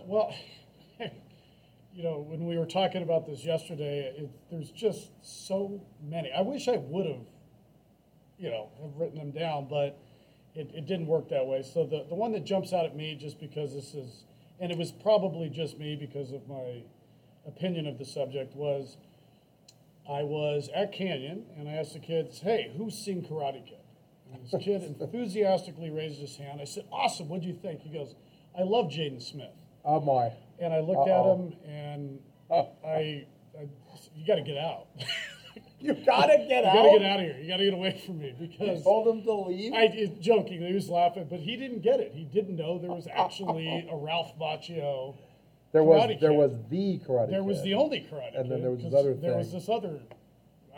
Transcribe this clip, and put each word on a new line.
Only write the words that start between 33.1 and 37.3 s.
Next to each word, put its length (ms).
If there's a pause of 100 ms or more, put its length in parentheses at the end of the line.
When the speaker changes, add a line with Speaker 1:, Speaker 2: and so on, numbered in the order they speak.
Speaker 1:
I, 80 (480)
"You 100
gotta 180
get 140
out." 300 (100)
<laughs> 80 (720)
Speaker 2:
You 140 (120)
gotta 320 (120)
get 140
Speaker 1:
"You 60
Speaker 2:
out? 40
Speaker 1:
gotta 260
get 120
out 80
of 60
here. 140